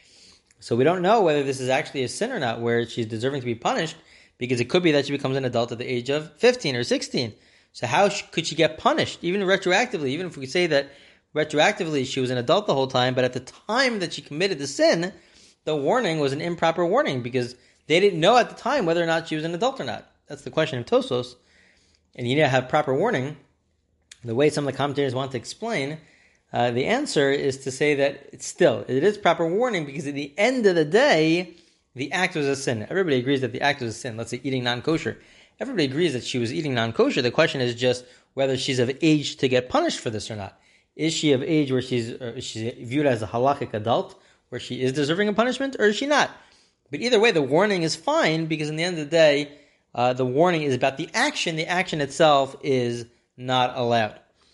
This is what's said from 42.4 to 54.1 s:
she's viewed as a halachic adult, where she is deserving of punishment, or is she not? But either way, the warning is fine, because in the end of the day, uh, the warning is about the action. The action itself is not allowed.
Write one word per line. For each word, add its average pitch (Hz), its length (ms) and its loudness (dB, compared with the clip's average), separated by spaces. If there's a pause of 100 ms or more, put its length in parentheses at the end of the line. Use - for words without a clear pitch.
she's 113 380 -8
viewed 131 260 -2
as 120 180 2
a 107 40 -6
halachic 127 480 -2
adult, 113 440 -2 (300)
where 123 100 -10
she 123 220 -10
is 131 120 0
deserving 151 360 0
of 208 80 -2
punishment, 254 420 -2
or 214 60 2
is 208 120 4
she 277 100 -4
not? 277 240 2 (600)
But 147 100 -8
either 233 180 2
way, 233 120 6
the 165 120 2
warning 170 400 2
is 160 140 -2
fine, 175 500 0
because 156 220 -4
in 156 80 -6
the 165 80 -2
end 180 140 -4
of 151 60 -4
the 143 60 -10
day, 147 420 4 (420)
uh, 123 180 2
the 127 140 0
warning 156 360 2
is 139 120 0
about 131 220 0
the 165 180 -8
action. 220 420 0
The 160 100 -4
action 180 340 -2
itself 139 640 4
is 120 440 -2 (300)
not 127 400 0
allowed. 117 440 0 (340)